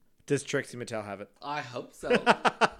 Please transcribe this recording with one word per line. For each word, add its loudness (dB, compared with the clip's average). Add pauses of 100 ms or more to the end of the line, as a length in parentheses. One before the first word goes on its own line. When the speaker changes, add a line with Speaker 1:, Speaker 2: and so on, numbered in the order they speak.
(260)
Speaker 1:
Does 2
Trixie -4
Mattel -6
have -8
it? -14 (100)
Speaker 2:
I -4
hope -10
so. -6
Speaker 1:
<laughs> 4 (520)